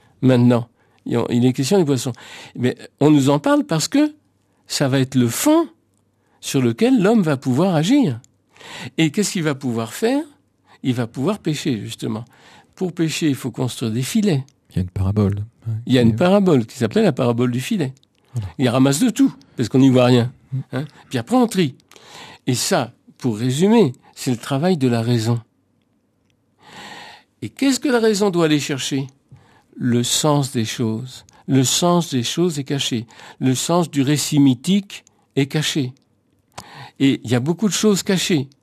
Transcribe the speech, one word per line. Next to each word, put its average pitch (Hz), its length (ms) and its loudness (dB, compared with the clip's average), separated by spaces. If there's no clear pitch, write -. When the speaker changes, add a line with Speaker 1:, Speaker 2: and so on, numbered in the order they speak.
Speaker 1:
maintenant. 120 460 4
Il, 120 240 -2
il 120 160 2
est 127 80 2
question 143 240 0
des 180 80 2
poissons. 131 260 -2
Mais 123 180 -2
on 147 100 4
nous 143 200 4
en 147 100 2
parle 285 240 0
parce 165 240 -4
que 302 280 0
ça 143 220 -2
va 135 100 2
être 131 160 -2
le 123 140 2
fond 302 380 2
sur - 200 -2
lequel 214 400 2
l'homme 214 200 4
va 156 160 0
pouvoir 147 380 0
agir. 170 440 0
Et 160 120 2
qu'est-ce 196 220 -4
qu'il 175 120 -4
va 147 120 -2
pouvoir 113 380 -6
faire ? 262 280 -2
Il 127 120 0
va 117 120 -4
pouvoir 151 320 -4
pêcher, 139 400 -4
justement. 113 460 -10
Pour 180 160 -6
pêcher, 160 380 -2
il 135 60 0
faut 123 160 -8
construire 120 400 -6
des 117 100 -4
filets. 170 420 0
Speaker 2:
Il - 80 -8
y - 20 0
a - 20 0
une 90 80 -6
parabole. 98 560 2
Ouais. 113 60 -4
Speaker 1:
Il 120 80 2
y 131 60 6
a - 20 6
une 117 80 6
Speaker 2:
Et 110 60 2
Speaker 1:
parabole 180 500 4
qui - 120 -16
s'appelle 120 260 0
la 190 80 2
parabole 123 400 0
du 120 100 -4
filet. 139 320 -4
Speaker 2:
Voilà. 107 140 -8
Speaker 1:
Il 131 120 2
ramasse 135 300 2
de 226 120 2
tout, - 200 2
parce 113 140 -4
qu'on - 80 0
n'y 135 140 6
voit 123 140 6
rien. 123 280 4
Speaker 2:
Mm. 131 80 -6
Speaker 1:
Hein ? 135 120 -8
Puis 127 100 -6
après, 151 160 -2
on 254 100 4
trie. 185 300 -2
Et 127 80 -2
ça, 120 360 -2
pour 113 180 -4
résumer, 147 560 2
c'est - 160 -4
le 117 60 -2
travail 160 400 -2
de 131 100 0
la 117 160 0
raison. 117 360 0
Et 110 60 -10
qu'est-ce 269 300 -2
que - 80 -4
la 240 120 2
raison 208 320 2
doit 170 140 2
aller 151 140 2
chercher ? 135 460 -4
Le 120 260 0
sens 143 500 0
des 113 140 -2
choses. 117 600 -6
Le 131 160 2
sens 175 480 0
des 123 120 -2
choses 165 340 -2
est 143 60 -6
caché. 131 420 -4
Le 131 140 2
sens 165 380 0
du 143 100 0
récit 147 380 0
mythique 143 640 0
est 139 100 0
caché. 139 480 -4
Et 139 240 2
il 120 60 -10
y 123 60 2
a 123 40 0
beaucoup 165 280 -2
de 175 60 -2
choses 208 280 0
cachées 165 480 -2